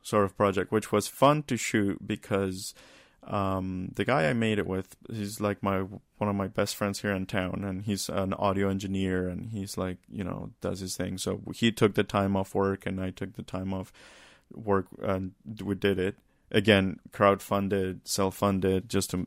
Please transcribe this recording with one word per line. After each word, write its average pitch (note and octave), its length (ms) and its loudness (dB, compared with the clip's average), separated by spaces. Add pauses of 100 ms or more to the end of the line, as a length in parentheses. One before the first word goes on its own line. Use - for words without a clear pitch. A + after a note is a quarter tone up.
sort G#2 220 2
of F#2+ 140 -4
project, G2+ 340 2
which G#2+ 180 0
was G#2 160 2
fun D3 380 4
to A#2+ 140 -2
shoot G2+ 480 0
because, G2 680 -2 (540)
um, F#2+ 720 -2
the G#2 80 -2
guy D3+ 220 2
I C#3+ 80 2
made A2 240 2
it F2 80 -2
with, F#2 300 -4 (160)
he's, G#2+ 280 -6
like, G#2 220 -2
my, G2 160 2
one G2 520 -4
of G2+ 60 0
my G2 100 -2
best G2+ 300 -2
friends G2+ 240 -2
here G#2 120 -2
in F#2+ 140 -2
town, F#2+ 380 -2
and F#2+ 180 -6
he's G2+ 260 -4
an F#2+ 260 -2
audio G2 340 2
engineer, F#2+ 600 0
and F2+ 220 -8
he's, G2 260 -6
like, F#2 220 -4 (100)
you - 140 -8
know, F#2 280 -6 (100)
does F#2+ 200 -4
his F#2 160 -6
thing. F#2 220 -4
So G2 220 -4 (120)
he A2+ 200 4
took G#2 220 4
the G#2 100 2
time G2 320 2
off F#2+ 180 -4
work, G2 320 0
and F#2+ 140 -4
I F#2+ 100 -4
took F#2+ 240 -10
the - 80 -12
time F#2+ 320 -6
off F#2+ 180 -8 (640)
work, G2 320 0 (160)
and F#2+ 300 0 (280)
we F#2+ 140 -2
did F#2+ 240 2
it. F#2 180 -2 (360)
Again, G2 480 4 (100)
crowdfunded, G2 920 2
self-funded, F#2+ 840 2
just G2 220 0
to F#2 160 -4